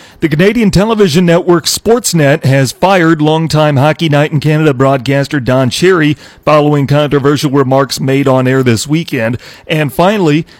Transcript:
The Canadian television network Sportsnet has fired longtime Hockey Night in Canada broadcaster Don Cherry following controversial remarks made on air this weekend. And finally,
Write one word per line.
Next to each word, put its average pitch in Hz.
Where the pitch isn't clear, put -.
The 165
Canadian 202
television 196
network 170
Sportsnet 170
has 135
fired 165
longtime 151
Hockey 151
Night 147
in 151
Canada 151
broadcaster 135
Don 127
Cherry 165
following 147
controversial 143
remarks 135
made 135
on 131
air 131
this 117
weekend. 135
And 151
finally, 175